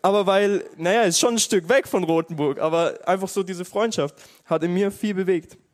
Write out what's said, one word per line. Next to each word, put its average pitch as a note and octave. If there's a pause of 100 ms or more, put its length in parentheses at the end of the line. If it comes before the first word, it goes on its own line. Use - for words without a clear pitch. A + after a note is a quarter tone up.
aber G3
weil, G3+
naja, F#3+
ist E3+
schon A#3+
ein -
Stück F#3
weg -
von F#3
Rothenburg, D#3+
aber D#3+ (100)
einfach F#3+
so G3
diese F3+
Freundschaft G3+ (300)
hat D#3+
in F3
mir G3
viel G#3
bewegt. F#3 (180)